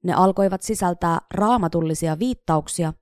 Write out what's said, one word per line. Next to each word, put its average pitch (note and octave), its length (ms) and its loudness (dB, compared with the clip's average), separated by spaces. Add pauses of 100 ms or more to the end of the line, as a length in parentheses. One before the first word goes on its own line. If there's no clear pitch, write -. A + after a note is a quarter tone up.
Ne F3 100 0
alkoivat F#3+ 480 2
sisältää F3 560 -2 (160)
raamatullisia E3 840 0
viittauksia E3 840 -2